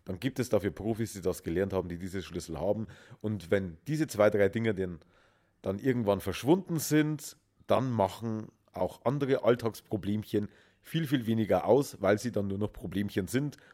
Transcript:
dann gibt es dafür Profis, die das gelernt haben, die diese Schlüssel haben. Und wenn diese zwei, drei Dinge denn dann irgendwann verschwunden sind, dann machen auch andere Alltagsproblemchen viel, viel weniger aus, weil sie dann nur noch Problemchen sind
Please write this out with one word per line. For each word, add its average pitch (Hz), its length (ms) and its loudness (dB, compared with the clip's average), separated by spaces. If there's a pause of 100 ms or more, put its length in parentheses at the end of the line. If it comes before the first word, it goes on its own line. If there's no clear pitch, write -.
dann 95 140 -8
gibt 131 200 -4
es 120 100 -2
dafür 98 220 2
Profis, 107 420 -4
die 98 80 -10
das 87 220 -2
gelernt 92 300 0
haben, 90 160 0
die 85 100 -8
diese 92 240 -8
Schlüssel 82 360 -8
haben. 107 280 -2 (340)
Und 104 300 -6
wenn 95 260 0 (100)
diese 143 200 0
zwei, 104 220 6
drei 101 200 6
Dinge 113 240 0
denn 90 260 -6 (640)
dann 98 180 -4
irgendwann 110 420 2
verschwunden 160 580 0
sind, 151 580 0 (300)
dann 120 240 2
machen 110 560 -2 (240)
auch - 340 -4
andere 135 380 0
Alltagsproblemchen 107 1080 0 (320)
viel, 160 260 -4
viel 120 180 0
weniger 98 400 2
aus, 135 360 4
weil 101 180 4
sie 120 120 -4
dann 101 160 -2
nur 98 100 -4
noch 104 140 -4
Problemchen 98 560 -4
sind 139 300 -2 (160)